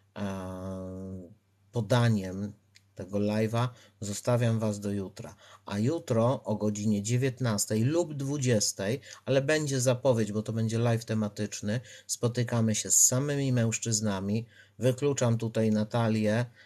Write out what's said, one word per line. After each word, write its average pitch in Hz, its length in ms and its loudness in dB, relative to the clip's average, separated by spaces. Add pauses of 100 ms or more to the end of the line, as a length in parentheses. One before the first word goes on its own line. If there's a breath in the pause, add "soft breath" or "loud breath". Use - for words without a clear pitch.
(180 soft breath)
e, 92 1120 -8 (400)
podaniem 104 800 0 (420)
tego 101 240 -6
live'a 110 500 0 (320 loud breath)
zostawiam 113 580 0
was 107 220 -2
do 101 100 -4
jutra. 98 440 -8 (320 loud breath)
A 101 120 -4
jutro 120 680 0
o 107 120 -2
godzinie 104 460 0
dziewiętnastej 117 800 0
lub 156 300 0
dwudziestej, 127 840 0 (240 loud breath)
ale 135 180 2
będzie 143 380 0
zapowiedź, 117 520 2
bo 107 100 -2
to 110 100 -6
będzie 113 260 0
live 117 260 2
tematyczny, 107 760 -2 (260 loud breath)
spotykamy 117 680 0
się 98 160 -4
z - 160 6
samymi 139 460 0
mężczyznami. 110 920 0 (320 loud breath)
Wykluczam 123 600 2
tutaj 110 320 0
Natalię, 110 760 2 (180 loud breath)